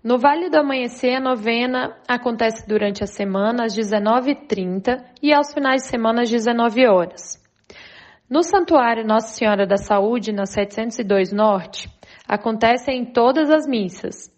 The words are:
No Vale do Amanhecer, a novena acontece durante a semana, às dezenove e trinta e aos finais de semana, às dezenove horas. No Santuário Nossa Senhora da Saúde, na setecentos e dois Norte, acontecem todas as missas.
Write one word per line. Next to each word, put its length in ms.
No 140
Vale 320
do 80
Amanhecer, 580
a 60
novena 720
acontece 640
durante 340
a 60
semana, 560
às 100
dezenove 580
e 40
trinta 720
e 120
aos 200
finais 300
de 40
semana, 360
às 60
dezenove 560
horas. 560
No 140
Santuário 640
Nossa 220
Senhora 380
da 120
Saúde, 560
na 120
setecentos 540
e 60
dois 260
Norte, 580
acontecem 800
todas 440
as 160
missas. 720